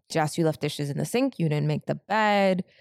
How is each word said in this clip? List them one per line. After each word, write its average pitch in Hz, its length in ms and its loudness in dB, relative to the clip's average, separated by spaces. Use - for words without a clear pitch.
"Jess, 156 300 0
you 170 60 2
left 156 160 0
dishes 143 280 -4
in 143 100 -4
the 151 60 -2
sink. 247 340 -2
You 165 100 0
didn't 147 180 0
make 151 200 -2
the 143 100 -4
bed. 196 680 2